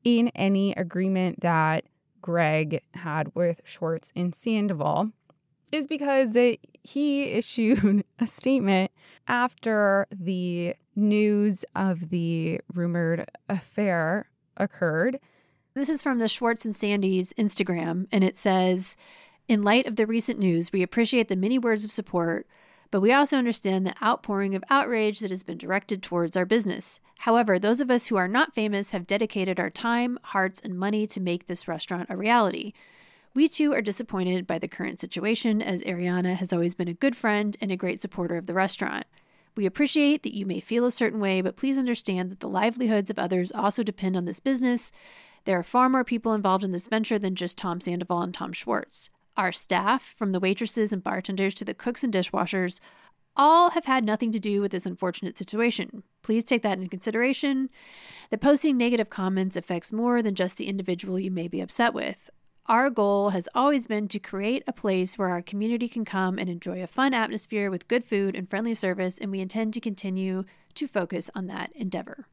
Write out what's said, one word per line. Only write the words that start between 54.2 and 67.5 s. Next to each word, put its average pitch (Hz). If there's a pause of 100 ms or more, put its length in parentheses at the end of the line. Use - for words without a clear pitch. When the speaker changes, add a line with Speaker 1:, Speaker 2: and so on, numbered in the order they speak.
Speaker 2:
to 220
do 202
with 202
this 185
unfortunate 180
situation. 214 (200)
Please 233
take 240
that 196
into 185
consideration. 262 (600)
The 220
posting 285
negative 233
comments 190
affects 170
more 240
than 208
just 180
the -
individual 185
you 190
may 175
be 185
upset 226
with. - (360)
Our 247
goal 202
has 185
always 269
been 214
to 208
create 202
a 262
place 185
where 190
our 175
community 220
can 226
come 190
and 180
enjoy 175
a 180
fun 262
atmosphere 214